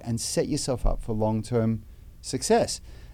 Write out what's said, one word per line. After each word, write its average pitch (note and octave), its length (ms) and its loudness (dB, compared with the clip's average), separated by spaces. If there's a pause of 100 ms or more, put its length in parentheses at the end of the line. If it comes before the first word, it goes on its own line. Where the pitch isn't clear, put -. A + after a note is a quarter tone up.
and A#2 160 -2
set - 260 0
yourself C3+ 400 0
up - 160 2
for A2+ 120 -2
long-term A2 680 2 (380)
success. - 600 2 (340)